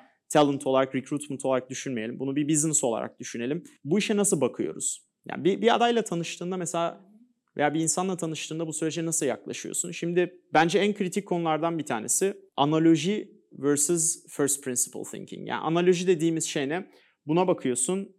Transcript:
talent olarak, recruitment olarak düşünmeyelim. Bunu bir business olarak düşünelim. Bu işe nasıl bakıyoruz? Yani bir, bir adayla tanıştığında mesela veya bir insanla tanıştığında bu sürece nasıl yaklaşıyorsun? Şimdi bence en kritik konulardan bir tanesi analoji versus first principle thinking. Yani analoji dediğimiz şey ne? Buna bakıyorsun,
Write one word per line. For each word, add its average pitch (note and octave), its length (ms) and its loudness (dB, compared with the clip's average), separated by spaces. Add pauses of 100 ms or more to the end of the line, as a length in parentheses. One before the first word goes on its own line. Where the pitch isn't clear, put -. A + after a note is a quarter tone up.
(300)
talent C#3+ 380 4
olarak, C3+ 280 2
recruitment C3+ 500 -6
olarak B2+ 240 0
düşünmeyelim. B2 500 -6
Bunu C#3 160 -4
bir D3 140 -2
business D3+ 340 2
olarak A2+ 360 -4
düşünelim. B2+ 440 -6 (200)
Bu E3 160 2
işe G3+ 180 0
nasıl F#3+ 240 2
bakıyoruz? - 680 -4 (180)
Yani - 180 -8
bir, F#3+ 180 2
bir A3+ 140 6
adayla A#3 280 2
tanıştığında F3+ 540 -6
mesela E3+ 500 -4 (500)
veya C#3+ 160 4
bir D#3+ 60 0
insanla F3+ 380 0
tanıştığında D#3+ 500 -6
bu D#3 60 -6
sürece D#3+ 320 -2
nasıl D#3+ 200 0
yaklaşıyorsun? - 680 -4
Şimdi F3 500 -2 (120)
bence E3 260 6
en G#3 140 2
kritik G3 320 -2
konulardan E3 540 0
bir C#3+ 60 -4
tanesi B2 520 -2 (180)
analoji D#3+ 760 4 (200)
versus D3 760 0
first - 360 -2
principle A#2 480 -4
thinking. G2 360 -12
Yani A#2+ 140 -4
analoji F3 460 2
dediğimiz E3 380 2
şey C#3 240 -4
ne? F3 180 -4 (380)
Buna E3+ 220 2
bakıyorsun, F3+ 720 -2